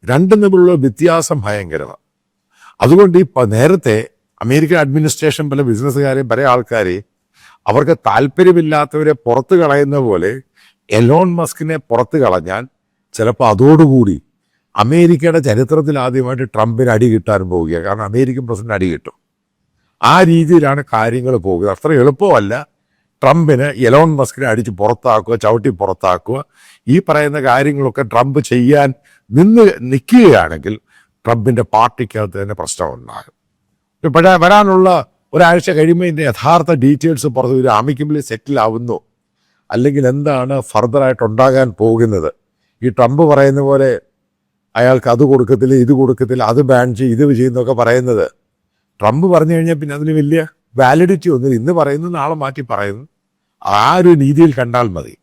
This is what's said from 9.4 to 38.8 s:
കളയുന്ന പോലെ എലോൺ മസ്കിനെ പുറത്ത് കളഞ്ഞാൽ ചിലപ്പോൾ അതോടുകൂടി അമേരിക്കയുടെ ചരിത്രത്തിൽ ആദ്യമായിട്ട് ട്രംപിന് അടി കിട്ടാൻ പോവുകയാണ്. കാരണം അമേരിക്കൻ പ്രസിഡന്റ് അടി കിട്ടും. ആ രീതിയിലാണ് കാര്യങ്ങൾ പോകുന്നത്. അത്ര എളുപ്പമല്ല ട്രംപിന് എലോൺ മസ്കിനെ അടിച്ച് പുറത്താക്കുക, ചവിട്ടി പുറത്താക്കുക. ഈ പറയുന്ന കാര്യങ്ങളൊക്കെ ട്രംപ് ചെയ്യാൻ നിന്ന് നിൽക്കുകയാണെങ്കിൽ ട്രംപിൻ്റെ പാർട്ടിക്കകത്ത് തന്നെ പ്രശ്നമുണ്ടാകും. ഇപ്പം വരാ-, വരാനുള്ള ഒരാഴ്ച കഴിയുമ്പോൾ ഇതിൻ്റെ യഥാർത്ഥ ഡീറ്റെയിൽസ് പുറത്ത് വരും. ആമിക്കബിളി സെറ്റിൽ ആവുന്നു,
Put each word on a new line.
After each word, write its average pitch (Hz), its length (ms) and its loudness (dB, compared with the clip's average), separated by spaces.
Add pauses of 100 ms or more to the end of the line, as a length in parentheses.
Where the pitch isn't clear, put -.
കളയുന്ന 143 380 0 (100)
പോലെ 95 240 0 (680)
എലോൺ 151 300 4 (100)
മസ്കിനെ 160 380 -8 (120)
പുറത്ത് 117 340 -2
കളഞ്ഞാൽ 92 420 -2 (520)
ചിലപ്പോൾ 113 360 -2
അതോടുകൂടി 131 640 4 (680)
അമേരിക്കയുടെ 165 680 2
ചരിത്രത്തിൽ 143 560 -2
ആദ്യമായിട്ട് 127 500 -4
ട്രംപിന് 113 400 0
അടി 113 180 2
കിട്ടാൻ 104 280 -2 (100)
പോവുകയാണ്. 85 360 -4
കാരണം 104 240 -6
അമേരിക്കൻ 127 380 -2
പ്രസിഡന്റ് 110 280 -8
അടി 92 160 -4
കിട്ടും. - 240 -14 (960)
ആ - 20 4 (160)
രീതിയിലാണ് 156 500 2 (140)
കാര്യങ്ങൾ 120 400 -2 (120)
പോകുന്നത്. 95 280 -2
അത്ര 151 160 -6 (120)
എളുപ്പമല്ല 135 520 0 (680)
ട്രംപിന് 147 440 2 (220)
എലോൺ 151 200 4 (100)
മസ്കിനെ 131 340 -4
അടിച്ച് 110 280 -4
പുറത്താക്കുക, 113 540 -2 (100)
ചവിട്ടി 110 260 0 (100)
പുറത്താക്കുക. 95 580 -4 (480)
ഈ 131 100 2 (100)
പറയുന്ന 147 320 -2 (100)
കാര്യങ്ങളൊക്കെ 139 640 0
ട്രംപ് 135 280 0 (100)
ചെയ്യാൻ 135 380 2 (420)
നിന്ന് 208 340 6 (280)
നിൽക്കുകയാണെങ്കിൽ 104 840 2 (500)
ട്രംപിൻ്റെ 117 400 -2 (100)
പാർട്ടിക്കകത്ത് 110 680 -4
തന്നെ 101 200 -8
പ്രശ്നമുണ്ടാകും. 62 760 -12 (680)
ഇപ്പം 147 120 -2
വരാ-, 175 280 4
വരാനുള്ള 190 440 4 (460)
ഒരാഴ്ച 170 420 2
കഴിയുമ്പോൾ 170 320 2
ഇതിൻ്റെ 156 220 -6
യഥാർത്ഥ 160 420 0 (120)
ഡീറ്റെയിൽസ് 147 520 0
പുറത്ത് 127 220 -2
വരും. 127 200 0
ആമിക്കബിളി 147 520 -4
സെറ്റിൽ 127 340 -6
ആവുന്നു, 113 340 -6 (720)